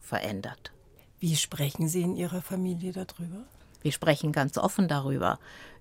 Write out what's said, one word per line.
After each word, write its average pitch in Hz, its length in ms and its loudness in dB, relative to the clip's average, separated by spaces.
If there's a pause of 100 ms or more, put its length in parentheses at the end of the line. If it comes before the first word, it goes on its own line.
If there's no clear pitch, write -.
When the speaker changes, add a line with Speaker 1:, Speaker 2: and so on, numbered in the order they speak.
Speaker 1:
verändert. - 720 -6 (480)
Speaker 2:
Wie 160 160 2
sprechen 147 520 0
Sie 175 120 0
in 175 160 2
Ihrer 175 240 -2
Familie 185 520 -2
darüber? 185 520 -8 (380)
Speaker 1:
Wir 147 100 2
sprechen 156 400 2
ganz 143 260 2
offen 196 300 4
darüber, 139 500 2 (420)